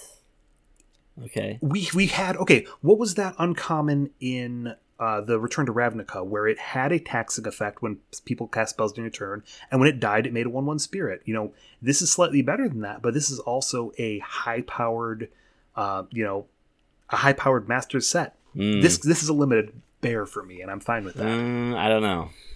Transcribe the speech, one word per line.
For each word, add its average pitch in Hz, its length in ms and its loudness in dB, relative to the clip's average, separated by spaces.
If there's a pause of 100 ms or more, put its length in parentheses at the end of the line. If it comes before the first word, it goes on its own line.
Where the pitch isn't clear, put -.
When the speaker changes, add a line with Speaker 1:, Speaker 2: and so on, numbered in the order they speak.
(1300)
Speaker 1:
Okay. 107 340 -6
Speaker 2:
we, 165 340 0
we 190 120 6
had, 185 300 0
okay, 147 300 6 (140)
what 202 180 8
was 214 180 -2
that 190 220 -2
uncommon 151 720 0 (100)
in, 123 540 -6 (260)
uh, 110 200 0
the 110 200 2
Return 120 260 0
to 120 60 -2
Ravnica, 110 520 0
where 104 220 0
it 110 120 4
had 135 340 -2
a 170 80 4
taxing - 460 -4
effect 104 360 -6
when 107 160 -4 (140)
s-, - 80 -14
people 117 260 -6
cast 110 280 -2
spells 107 180 0
during 113 160 -8
a - 20 -6
turn, 104 320 -10 (280)
and 131 100 4
when 135 80 8
it 143 120 2
died, 110 260 2
it 120 60 -4
made 117 140 -2
a 120 40 -2
one 131 160 -2
one 151 120 -2
spirit? 147 460 -4
You 110 100 -4
know, 107 180 -4 (300)
this 139 200 2
is 175 80 0
slightly 143 320 4
better 208 260 0
than 123 140 -4
that, 104 200 -8
but 120 120 0
this 147 160 0
is 131 100 -8
also 120 580 -2
a 110 220 -2
high-powered, 117 1080 -4 (480)
uh, 98 340 -4
you 113 140 -2
know, 101 220 -4 (640)
a 120 60 0
high-powered 135 520 4
master's 127 400 -2
set. - 280 -2 (200)
Speaker 1:
Mm. 104 260 2
Speaker 2:
This, - 160 6
this 160 240 2
is 151 60 -2
a 156 60 2
limited 123 380 4 (280)
bear 117 260 -2
for 101 180 -10
me, 92 180 -16
and 92 80 -10
I'm 98 100 -8
fine 113 240 -2
with 92 100 -10
that. 107 120 -4
Speaker 1:
Mm, 120 500 0
I 101 120 2
don't 110 140 6
know. 87 280 0 (260)